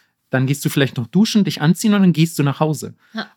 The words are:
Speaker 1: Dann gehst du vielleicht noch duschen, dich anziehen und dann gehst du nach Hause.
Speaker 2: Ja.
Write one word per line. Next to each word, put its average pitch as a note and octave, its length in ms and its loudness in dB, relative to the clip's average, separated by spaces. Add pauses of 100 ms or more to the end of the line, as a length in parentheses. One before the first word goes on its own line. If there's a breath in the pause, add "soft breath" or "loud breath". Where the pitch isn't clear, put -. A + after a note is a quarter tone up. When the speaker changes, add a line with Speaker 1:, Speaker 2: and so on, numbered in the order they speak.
(300)
Speaker 1:
Dann C3 160 0
gehst C3+ 180 -2
du - 60 -2
vielleicht C#3 260 0
noch A#2 120 -6
duschen, G#3 360 2
dich - 180 -6
anziehen F3+ 320 2
und G3+ 100 2
dann F3 100 4
gehst E3 260 0
du D3 40 2
nach C#3 180 -2
Hause. D#3 320 -4 (200 loud breath)
Speaker 2:
Ja. A3 240 -12